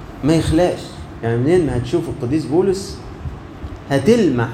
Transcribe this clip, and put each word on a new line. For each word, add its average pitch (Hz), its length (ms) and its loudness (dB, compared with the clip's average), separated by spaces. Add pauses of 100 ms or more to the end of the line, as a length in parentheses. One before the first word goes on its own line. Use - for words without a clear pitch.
(240)
ما 151 120 6
يخلاش. 156 440 2 (440)
يعني 117 140 2
منين 160 280 4
ما 127 120 -2
هتشوف 143 320 0
القديس 127 360 -2
بولس 175 520 0 (920)
هتلمح 143 640 4